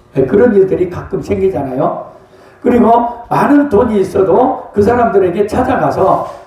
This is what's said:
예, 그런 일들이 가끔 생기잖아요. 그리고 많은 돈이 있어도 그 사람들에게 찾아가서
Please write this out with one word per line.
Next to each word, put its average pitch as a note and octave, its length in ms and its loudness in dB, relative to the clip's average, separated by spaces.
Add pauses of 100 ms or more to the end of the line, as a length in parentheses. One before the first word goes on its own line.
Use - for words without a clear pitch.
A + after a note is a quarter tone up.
(180)
예, C3 80 2
그런 G#3+ 280 2
일들이 F3+ 360 0
가끔 - 320 -8
생기잖아요. D3+ 920 -4 (480)
그리고 A#3+ 480 2 (200)
많은 C#4+ 400 2
돈이 G#3+ 300 2
있어도 F#3+ 720 0
그 G3+ 100 0
사람들에게 G#3 680 2
찾아가서 - 800 -2 (180)